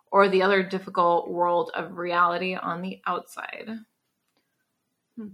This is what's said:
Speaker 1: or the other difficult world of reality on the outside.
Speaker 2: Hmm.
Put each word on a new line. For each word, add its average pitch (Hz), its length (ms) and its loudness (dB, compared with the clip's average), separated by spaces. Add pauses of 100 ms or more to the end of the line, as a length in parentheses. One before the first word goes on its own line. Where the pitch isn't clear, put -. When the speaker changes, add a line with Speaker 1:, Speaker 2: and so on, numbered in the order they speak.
(120)
Speaker 1:
or 196 160 8
the 185 140 4
other 196 200 4
difficult 185 680 0
world 175 440 0
of 180 220 -8
reality 175 580 0
on 175 280 -6
the 190 240 -10
outside. - 640 -8 (1500)
Speaker 2:
Hmm. 214 180 -14